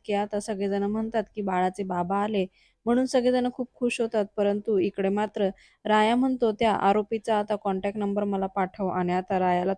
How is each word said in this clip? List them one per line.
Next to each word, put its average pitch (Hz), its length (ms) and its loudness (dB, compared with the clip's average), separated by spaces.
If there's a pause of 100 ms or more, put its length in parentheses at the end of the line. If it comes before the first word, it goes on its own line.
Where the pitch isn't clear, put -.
की 214 100 -4
आता 208 260 -2
सगळेजण 202 440 -2
म्हणतात 220 400 -2 (100)
की 214 80 -4
बाळाचे 185 420 0
बाबा 185 320 -2
आले, 208 280 0 (420)
म्हणून 240 200 2
सगळेजण 247 460 2
खूप 247 220 -8
खुश 240 260 -2
होतात, 226 240 0 (120)
परंतु 208 420 0
इकडे 196 320 0
मात्र 208 380 0 (360)
राया 214 320 4
म्हणतो, 247 360 2
"त्या 214 280 2
आरोपीचा 208 580 2
आता 208 180 -2
कॉन्टॅक्ट 196 420 -2
नंबर 202 280 -2
मला 196 200 -2
पाठव." 190 440 -2
आणि 180 220 0
आता 185 260 -2
रायाला 185 400 2